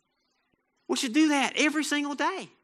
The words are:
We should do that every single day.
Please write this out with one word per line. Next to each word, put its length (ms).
We 100
should 160
do 180
that 260
every 260
single 320
day. 340